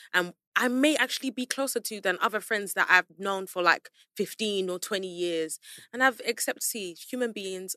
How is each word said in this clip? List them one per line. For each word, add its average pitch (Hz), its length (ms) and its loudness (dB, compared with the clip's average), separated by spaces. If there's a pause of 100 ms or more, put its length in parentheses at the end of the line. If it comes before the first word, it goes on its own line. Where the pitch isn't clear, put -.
(120)
And 180 220 2 (220)
I 233 120 4
may 269 280 4
actually 254 340 0
be 254 160 -4
closer 262 340 -2
to 208 200 -6
than 185 200 0
other 208 200 2
friends 208 340 -2
that 190 160 2
I've 175 280 6
known 190 280 -2
for, 180 160 -4
like, - 280 4 (240)
fifteen 202 560 -2
or 180 80 -4
twenty 190 340 -4
years. 170 460 -2 (340)
And 247 100 -2
I've 262 240 4
accepted, - 360 -2
see, 190 320 -4
human 247 380 -4
beings 190 440 -6